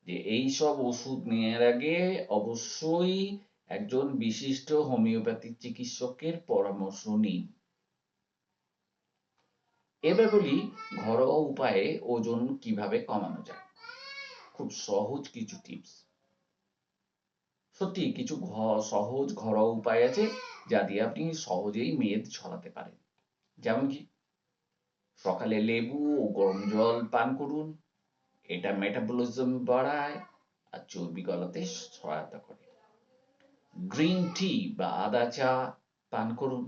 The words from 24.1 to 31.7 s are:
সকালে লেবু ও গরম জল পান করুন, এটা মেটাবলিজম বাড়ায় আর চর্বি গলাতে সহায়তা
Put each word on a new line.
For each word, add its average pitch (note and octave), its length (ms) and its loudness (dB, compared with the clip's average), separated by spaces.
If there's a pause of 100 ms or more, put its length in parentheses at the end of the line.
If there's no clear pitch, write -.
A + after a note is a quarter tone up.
সকালে G#2+ 440 0
লেবু A#2 380 0 (220)
ও - 60 0
গরম G2 320 2 (100)
জল A2+ 280 4 (100)
পান B2 280 2
করুন, D3 320 -4 (840)
এটা F2+ 240 -4
মেটাবলিজম A#2+ 760 0 (140)
বাড়ায় C#3+ 520 0 (560)
আর - 140 -12
চর্বি F2 340 -8
গলাতে F2+ 440 -4
সহায়তা - 720 -8